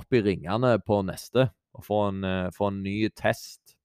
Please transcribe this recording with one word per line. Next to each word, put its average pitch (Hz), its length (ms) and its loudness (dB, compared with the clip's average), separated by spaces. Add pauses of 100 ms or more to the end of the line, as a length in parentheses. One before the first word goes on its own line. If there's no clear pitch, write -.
opp - 120 -14
i 120 120 6
ringene 101 560 2
på 101 240 0
neste 113 460 0 (260)
og - 80 -18
få 104 240 0
en, 95 160 -4
eh, 92 260 -2
få 101 220 -2
en 98 100 -6
ny 104 280 -2
test. - 760 -6